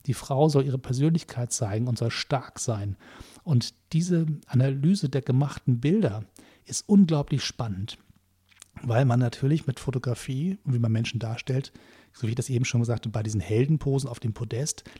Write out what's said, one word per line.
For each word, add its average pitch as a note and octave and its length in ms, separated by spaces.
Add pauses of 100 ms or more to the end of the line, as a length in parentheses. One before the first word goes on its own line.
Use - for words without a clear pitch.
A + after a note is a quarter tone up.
die B2+ 80
Frau C#3+ 340
soll C#3 160
ihre C3 140
Persönlichkeit B2+ 720
zeigen A2 340
und A#2 120
soll A#2 120
stark - 480
sein. G2+ 380 (480)
Und B2+ 300 (180)
diese E3 340 (220)
Analyse C#3 600
der C3+ 140
gemachten C3 560
Bilder C3+ 460 (400)
ist - 240
unglaublich D#3+ 560
spannend, G#2 520 (840)
weil A#2+ 220
man B2 160
natürlich B2 480
mit C3 100
Fotografie C3+ 840
und C3 100
wie A#2 60
man A2+ 100
Menschen A2+ 300
darstellt, A#2 520 (420)
so - 120
wie A2 60
ich A#2 40
das B2 140
eben B2+ 160
schon A#2+ 160
gesagt A#2 240
habe, A2 60
bei A2 100
diesen G#2+ 180
Heldenposen C3+ 680
auf A#2+ 140
dem A2+ 140
Podest A#2+ 500 (160)